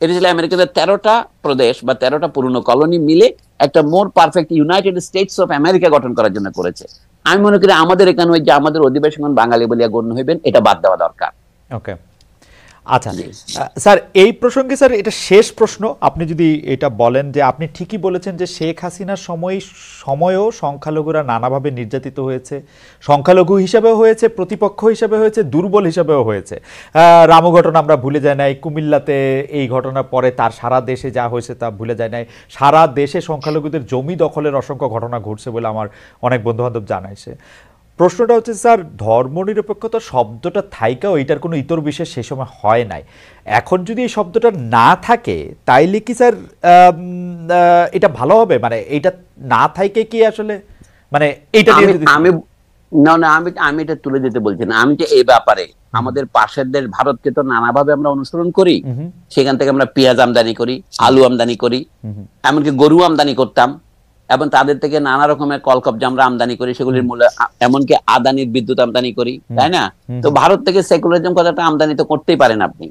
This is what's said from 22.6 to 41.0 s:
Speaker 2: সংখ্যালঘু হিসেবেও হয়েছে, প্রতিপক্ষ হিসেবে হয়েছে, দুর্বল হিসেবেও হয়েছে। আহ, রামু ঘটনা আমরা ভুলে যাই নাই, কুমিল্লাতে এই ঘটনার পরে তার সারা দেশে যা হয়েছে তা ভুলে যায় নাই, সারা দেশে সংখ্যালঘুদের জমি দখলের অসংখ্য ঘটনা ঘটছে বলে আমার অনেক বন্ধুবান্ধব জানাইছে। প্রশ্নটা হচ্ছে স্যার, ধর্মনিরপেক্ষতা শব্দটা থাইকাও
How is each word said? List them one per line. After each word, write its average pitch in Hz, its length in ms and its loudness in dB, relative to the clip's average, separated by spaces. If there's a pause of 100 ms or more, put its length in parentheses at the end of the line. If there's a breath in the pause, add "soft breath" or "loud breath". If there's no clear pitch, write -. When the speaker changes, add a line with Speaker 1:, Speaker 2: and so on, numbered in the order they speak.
Speaker 2:
সংখ্যালঘু 175 540 2
হিসেবেও 214 420 2
হয়েছে, 220 320 4
প্রতিপক্ষ 196 560 -4
হিসেবে 220 340 0
হয়েছে, 220 240 0
দুর্বল 180 440 0
হিসেবেও 160 380 0
হয়েছে। 104 360 -6 (340 loud breath)
আহ, 170 340 8
রামু 165 240 6
ঘটনা 165 260 4
আমরা 151 180 2
ভুলে 135 240 -4
যাই 143 160 0
নাই, 139 180 0
কুমিল্লাতে 139 840 -2
এই 143 280 -6
ঘটনার 131 360 -4
পরে 127 260 -2
তার 120 200 -2
সারা 123 300 -4
দেশে 127 300 -8
যা 120 180 -4
হয়েছে 120 260 -8
তা 117 160 -8
ভুলে 113 240 -8
যায় 113 160 -8
নাই, 117 140 -10 (240 soft breath)
সারা 151 380 4
দেশে 143 340 -2
সংখ্যালঘুদের 151 640 -6
জমি 135 300 -6
দখলের 151 380 -2
অসংখ্য 135 340 -6
ঘটনা 117 320 -8
ঘটছে 107 300 -12
বলে 113 180 -6
আমার 107 200 -6 (340 soft breath)
অনেক 123 220 -2
বন্ধুবান্ধব 117 400 -4
জানাইছে। 98 520 -12 (600 soft breath)
প্রশ্নটা 233 380 2
হচ্ছে 226 200 -2
স্যার, 196 420 0
ধর্মনিরপেক্ষতা 190 1040 -4
শব্দটা 170 680 -6
থাইকাও 135 460 -4